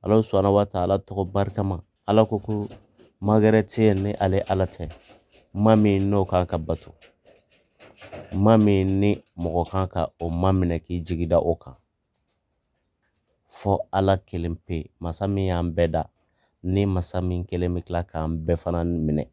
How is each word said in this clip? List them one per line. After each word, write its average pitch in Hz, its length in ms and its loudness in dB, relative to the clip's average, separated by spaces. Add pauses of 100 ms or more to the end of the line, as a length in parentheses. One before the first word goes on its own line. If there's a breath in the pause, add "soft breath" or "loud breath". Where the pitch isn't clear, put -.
Ala 107 200 2
Subahanahu 98 320 0
wa 104 100 4
Taala 95 320 -2
tɔgɔ 95 340 -6
barikama. 98 520 -4 (240)
Ala 107 180 4
ko 107 140 -6
ko 104 280 -6 (540)
magɛrɛ 107 420 4
tɛ - 200 -4
yen 98 200 4
ni 101 100 -4
ale 95 340 0
Ala 95 180 0
tɛ. 82 240 -12 (640)
Ma 110 220 4
min 101 340 4
n'o 101 160 2
kan 90 200 0
ka 87 120 -6
bato. 80 360 -6 (1400)
Ma 107 240 6
min 98 420 4
ni 101 160 2 (220)
mɔgɔ 85 320 -2
kan 95 180 -2
ka 87 140 -4 (180)
o 85 100 -6
ma 85 220 2
minɛ 87 340 0
k'i 87 160 -6
jigida 85 400 -2
o 82 140 0
kan. - 180 -20 (1800)
Fɔ - 280 -2 (140)
Ala 98 260 2
kelen 85 380 -8
pe, 80 440 -10
masa 87 280 -6
min 98 200 -2
y'an 85 280 -2
bɛɛ 85 160 2
da, 80 120 -2 (600)
ni 95 220 0
masa 92 360 -2
min 90 220 -4
kelen 90 300 -4
bɛ 87 120 -6
tila 87 180 -4
k'an 80 420 -6
bɛɛ 85 120 0
fana 87 280 -4
minɛ. 78 480 -2